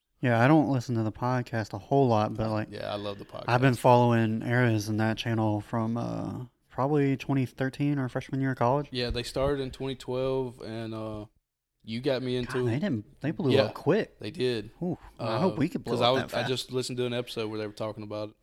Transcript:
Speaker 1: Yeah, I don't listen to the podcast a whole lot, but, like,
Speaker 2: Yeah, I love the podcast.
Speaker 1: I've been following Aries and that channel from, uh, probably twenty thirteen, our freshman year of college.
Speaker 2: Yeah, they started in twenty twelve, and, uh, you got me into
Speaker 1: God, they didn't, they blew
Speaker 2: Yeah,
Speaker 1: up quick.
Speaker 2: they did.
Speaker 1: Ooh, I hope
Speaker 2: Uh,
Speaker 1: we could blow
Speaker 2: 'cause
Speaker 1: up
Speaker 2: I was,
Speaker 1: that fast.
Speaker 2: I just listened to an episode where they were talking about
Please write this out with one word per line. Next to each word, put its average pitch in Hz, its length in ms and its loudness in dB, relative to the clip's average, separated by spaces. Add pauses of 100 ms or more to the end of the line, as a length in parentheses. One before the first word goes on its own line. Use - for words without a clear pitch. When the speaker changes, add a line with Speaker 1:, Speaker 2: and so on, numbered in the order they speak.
(220)
Speaker 1:
Yeah, 120 220 4
I 127 60 8
don't 151 220 6
listen 123 260 0
to 113 80 0
the 107 80 -2
podcast 123 600 -4
a 104 60 -8
whole 139 300 2
lot, 110 260 2
but, 110 160 -4
like, 107 200 -4
Speaker 2:
Yeah, 101 220 -8
I 104 40 -4
love 101 240 -8
the - 40 -16
podcast. - 240 -14
Speaker 1:
I've 120 120 4
been 131 140 6
following 117 680 6
Aries 120 460 2
and 107 120 0
that 110 160 2
channel 110 440 0
from, 113 360 -2
uh, 113 480 -6 (240)
probably 139 480 2
twenty 135 300 0
thirteen, 143 520 -2
our 131 100 -2
freshman 135 320 -6
year 135 120 0
of 123 60 -6
college. 135 320 2
Speaker 2:
Yeah, 123 200 -2
they 120 140 -2
started 135 380 -2
in 131 80 -6
twenty 135 240 -6
twelve, 131 680 -4
and, 113 320 -8
uh, 110 320 -8 (580)
you 113 160 -6
got 127 220 0
me 123 140 -2
into 123 220 -4
Speaker 1:
God, 123 100 2
they 117 100 0
didn't, 156 420 -4
they 143 120 -2
blew 127 180 0
Speaker 2:
Yeah, 127 140 6
Speaker 1:
up 104 100 -4
quick. - 460 0
Speaker 2:
they 107 100 -8
did. 113 400 -2 (100)
Speaker 1:
Ooh, 170 160 -4 (220)
I 110 200 -2
hope 175 160 0
Speaker 2:
Uh, - 20 -10
Speaker 1:
we 143 120 2
could 135 140 -6
blow 120 120 -4
Speaker 2:
'cause 117 80 0
Speaker 1:
up 117 60 6
Speaker 2:
I - 40 6
was, 131 100 2
Speaker 1:
that 71 80 -10
fast. 120 140 -2
Speaker 2:
I 123 40 -2
just 127 240 -4
listened 127 260 -4
to 123 80 -2
an 120 60 -4
episode 120 380 -6
where 110 80 -6
they 107 80 -6
were 104 60 -12
talking 107 320 -8
about 107 380 -8